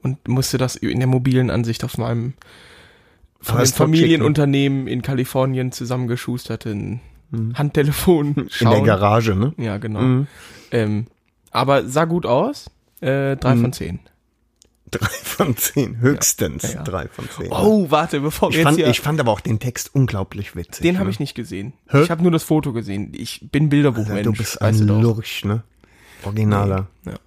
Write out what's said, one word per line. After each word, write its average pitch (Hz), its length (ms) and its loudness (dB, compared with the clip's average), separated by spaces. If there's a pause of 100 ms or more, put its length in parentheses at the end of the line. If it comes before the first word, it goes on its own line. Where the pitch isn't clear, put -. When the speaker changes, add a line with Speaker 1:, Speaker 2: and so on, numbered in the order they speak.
Speaker 1:
und 131 260 -6
musste 131 300 0
das 127 180 0
in - 240 -4
der 127 80 0
mobilen 127 420 2
Ansicht 117 340 -2
auf - 140 -8
meinem 117 360 -4 (1080)
von 110 160 -2
Speaker 2:
Fast 127 160 2
Speaker 1:
dem - 40 -8
Speaker 2:
tot 156 100 4
schicken. 160 60 2
Speaker 1:
Familienunternehmen 147 960 4
in 123 140 -4
Kalifornien 131 720 -2
zusammengeschusterten 120 1300 -6 (300)
Speaker 2:
Mhm. 113 240 -4
Speaker 1:
Handtelefon 147 720 2
Speaker 2:
In 143 60 0 (100)
der - 40 -14
Speaker 1:
schauen. 113 360 4
Speaker 2:
Garage, 107 500 4
ne? 123 220 0
Speaker 1:
Ja, 107 200 -4
genau. 107 240 -4
Speaker 2:
Mhm. 127 260 2 (440)
Speaker 1:
Ähm, 107 340 -2 (460)
aber 131 360 2
sah 147 180 0
gut 170 200 -2
aus. 165 460 0 (300)
Äh, 139 360 0
drei 127 160 2
Speaker 2:
Mhm. 117 80 4
Speaker 1:
von 123 120 0
zehn. 85 260 -8 (920)
Speaker 2:
Drei - 180 -4
von - 480 -2
zehn, - 440 -2
höchstens - 640 0
Speaker 1:
Ja, - 60 -6
ja, - 80 -10
ja. - 60 -10
Speaker 2:
drei 90 240 -6
von - 220 -12
zehn. - 220 -10
Speaker 1:
Oh, 196 400 2
warte, 151 280 0
bevor 151 300 -2
wir - 40 -2
Speaker 2:
Ich 156 40 0
Speaker 1:
jetzt 165 80 4
Speaker 2:
fand, 147 120 4
Speaker 1:
hier 156 100 2
Speaker 2:
ich 123 140 2
fand 151 180 -2
aber 120 120 2
auch 101 100 -2
den 110 180 -2
Text - 340 -8
unglaublich 107 640 -2
witzig, - 260 -12
Speaker 1:
Den 180 160 2
hab 190 80 -2
Speaker 2:
ne? 98 60 -2
Speaker 1:
ich 101 80 -8
nicht 143 160 -6
gesehen. 98 380 -10 (140)
Speaker 2:
Hä? 135 140 4
Speaker 1:
Ich 170 80 4
hab 170 100 0
nur 175 120 4
das 160 120 0
Foto 147 300 0
gesehen. 101 420 -6
Ich - 360 -12
bin 143 180 2
Bilderbuchmensch, 113 480 2
Speaker 2:
Alter, 110 140 0
du 107 60 0
bist - 220 -6
Speaker 1:
weißt 110 220 4
Speaker 2:
ein 107 60 6
Speaker 1:
du 104 80 4
doch. 113 220 4
Speaker 2:
Lurch, - 280 -10
ne? 107 160 0 (640)
Originaler. 101 640 0 (180)
Speaker 1:
Nee, 90 60 -12
ja. - 160 -14